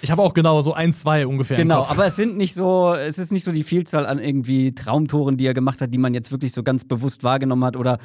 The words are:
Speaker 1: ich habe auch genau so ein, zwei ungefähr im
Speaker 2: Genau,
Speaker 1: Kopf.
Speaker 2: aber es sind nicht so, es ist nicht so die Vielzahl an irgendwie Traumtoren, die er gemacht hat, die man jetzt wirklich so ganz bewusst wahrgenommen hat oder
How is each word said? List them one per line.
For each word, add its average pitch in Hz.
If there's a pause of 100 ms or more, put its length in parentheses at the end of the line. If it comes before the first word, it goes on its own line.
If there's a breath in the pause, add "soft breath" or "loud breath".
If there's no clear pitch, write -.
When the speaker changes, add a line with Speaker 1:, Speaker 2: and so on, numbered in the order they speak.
Speaker 1:
ich 147
habe 165
auch 190
genau 160
so 147
ein, 160
zwei 151
ungefähr 131
im 165
Speaker 2:
Genau, 156
Speaker 1:
Kopf. 131
Speaker 2:
aber 170
es 175
sind 208
nicht 190
so, 180
es 151
ist 180
nicht 190
so 175
die 156
Vielzahl 165
an 139
irgendwie 131
Traumtoren, 139
die 127
er 131
gemacht 131
hat, 123
die 127
man 127
jetzt 123
wirklich 131
so 123
ganz 127
bewusst 127
wahrgenommen 127
hat 127
oder 123